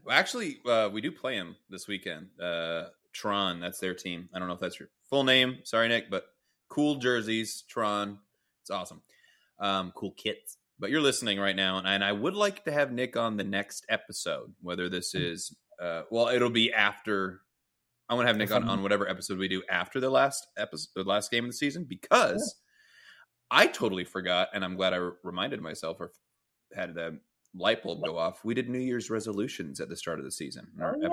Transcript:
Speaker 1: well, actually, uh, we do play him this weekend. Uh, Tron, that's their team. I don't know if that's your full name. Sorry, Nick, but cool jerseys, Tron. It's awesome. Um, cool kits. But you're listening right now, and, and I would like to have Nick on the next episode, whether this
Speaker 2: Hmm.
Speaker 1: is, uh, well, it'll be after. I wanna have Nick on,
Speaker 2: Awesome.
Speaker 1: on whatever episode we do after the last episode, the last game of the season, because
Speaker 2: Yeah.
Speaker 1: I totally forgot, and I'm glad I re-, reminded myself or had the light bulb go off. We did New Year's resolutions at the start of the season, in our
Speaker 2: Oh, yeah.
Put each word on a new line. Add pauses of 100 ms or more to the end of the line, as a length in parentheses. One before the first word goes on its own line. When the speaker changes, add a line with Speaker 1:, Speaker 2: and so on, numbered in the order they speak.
Speaker 1:
well,
actually,
uh,
we
do
play
him (140)
this
weekend. (100)
Uh, (240)
Tron,
that's
their
team.
I
don't
know
if
that's
your (200)
full
name.
Sorry,
Nick,
but (440)
cool
jerseys,
Tron. (420)
It's
awesome. (560)
Um,
cool
kits. (220)
But
you're
listening
right
now,
and,
and
I
would
like
to
have
Nick
on
the
next
episode,
whether
this
Speaker 2:
Hmm.
Speaker 1:
is, (240)
uh,
well,
it'll
be
after. (680)
I
wanna
have
Nick
on,
Speaker 2:
Awesome.
Speaker 1:
on
whatever
episode
we
do
after
the
last (100)
episode,
the
last
game
of
the
season,
because
Speaker 2:
Yeah. (960)
Speaker 1:
I
totally
forgot,
and
I'm
glad
I
re-, (100)
reminded
myself
or (640)
had
the (340)
light
bulb
go
off.
We
did
New
Year's
resolutions
at
the
start
of
the
season,
in
our
Speaker 2:
Oh,
yeah.